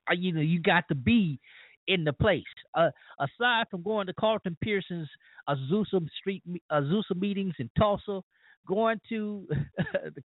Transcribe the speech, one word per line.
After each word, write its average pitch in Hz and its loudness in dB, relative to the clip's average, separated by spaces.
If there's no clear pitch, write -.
uh, 170 4
you 180 0
know, 156 0
you 165 2
got 175 4
to 156 2
be 165 2
in 180 0
the 147 0
place. 175 2
Uh, 160 4
aside 226 0
from 175 -8
going 208 -2
to 180 -8
Carlton 208 0
Pearson's 180 -2
Azusa 160 0
Street, 196 -6
Azusa 160 0
meetings 196 -2
in 117 -6
Tulsa, 202 0
going 220 0
to 208 -6
<laughs> - -
the 160 -4